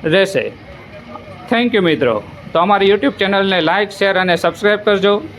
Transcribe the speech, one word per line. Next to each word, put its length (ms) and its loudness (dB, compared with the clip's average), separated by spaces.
રહેશે. 480 0
Thank 160 0
you 100 2
મિત્રો. 440 2
તો 60 2
અમારી 300 4
YouTube 280 0
ચેનલને 420 0
like, 300 0
શેર 280 0
અને 180 2
સબસ્ક્રાઈબ 440 0
કરજો. 420 2